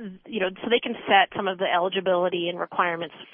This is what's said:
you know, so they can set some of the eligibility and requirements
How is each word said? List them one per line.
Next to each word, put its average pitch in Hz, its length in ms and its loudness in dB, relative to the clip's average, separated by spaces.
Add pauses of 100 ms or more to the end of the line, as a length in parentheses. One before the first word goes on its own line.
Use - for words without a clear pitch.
(260)
you 226 140 -4
know, 185 80 0 (140)
so - 60 -4
they 240 120 4
can 240 160 -4 (100)
set 196 300 6
some 202 100 -2
of 185 120 -2
the 185 140 0
eligibility 180 760 0
and 175 100 -4
requirements 170 560 -2 (200)